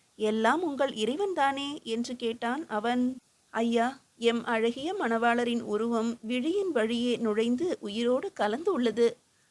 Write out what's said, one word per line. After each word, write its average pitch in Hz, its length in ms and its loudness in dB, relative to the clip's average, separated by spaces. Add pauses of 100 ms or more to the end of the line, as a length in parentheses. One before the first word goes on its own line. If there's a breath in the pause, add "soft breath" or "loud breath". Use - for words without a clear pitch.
(200 soft breath)
எல்லாம் 220 440 2
உங்கள் 277 320 0
இறைவன்தானே 277 760 0 (160)
என்று 240 300 -4
கேட்டான் 240 520 -4
அவன். 240 360 0 (500)
ஐயா, 233 340 2 (340)
எம் 233 240 2
அழகிய 240 480 0
மணவாளரின் 233 720 2
உருவம் 226 440 0 (120)
விழியின் 320 500 -2
வழியே 240 460 0
நுழைந்து 233 500 0 (120)
உயிரோடு 240 540 0
கலந்து 233 380 0
உள்ளது. 233 360 2 (440 soft breath)